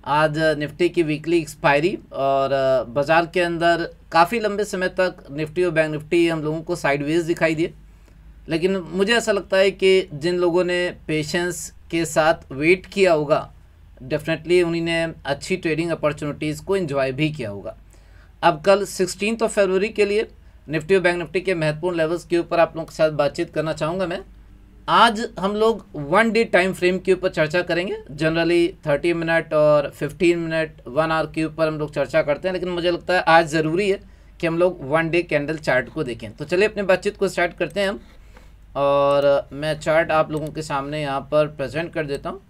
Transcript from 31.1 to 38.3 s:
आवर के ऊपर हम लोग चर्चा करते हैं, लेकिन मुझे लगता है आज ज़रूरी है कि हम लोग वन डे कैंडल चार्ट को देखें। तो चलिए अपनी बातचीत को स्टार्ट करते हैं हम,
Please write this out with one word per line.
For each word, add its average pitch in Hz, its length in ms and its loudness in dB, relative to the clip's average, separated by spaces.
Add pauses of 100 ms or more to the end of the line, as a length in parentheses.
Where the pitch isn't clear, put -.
आवर 156 220 -2
के 160 120 -2
ऊपर 156 240 0
हम 156 100 -4
लोग 151 160 -6
चर्चा 151 280 0
करते 147 260 -2
हैं, 185 40 -2
लेकिन 180 160 -4
मुझे 175 220 -2
लगता 175 240 -2
है 180 140 2
आज 165 180 8
ज़रूरी 160 440 0
है 202 100 0 (400)
कि 175 60 -2
हम 165 120 0
लोग 180 200 2 (120)
वन 165 200 0
डे 175 140 0
कैंडल 151 340 -2
चार्ट 127 300 0
को 156 160 -6
देखें। 113 280 -8
तो - 120 -10
चलिए 185 240 2
अपनी 208 160 -4
बातचीत 190 320 0
को 196 120 -2
स्टार्ट 175 260 -2
करते 170 260 -4
हैं 196 80 0
हम, 208 120 -6 (760)